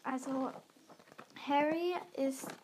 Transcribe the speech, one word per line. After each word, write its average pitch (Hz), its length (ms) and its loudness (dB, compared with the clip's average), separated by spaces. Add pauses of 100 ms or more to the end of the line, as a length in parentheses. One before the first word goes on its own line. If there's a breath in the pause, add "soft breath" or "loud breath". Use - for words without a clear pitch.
also 262 480 -2 (960)
Harry 320 480 4 (180)
ist 269 340 0 (160)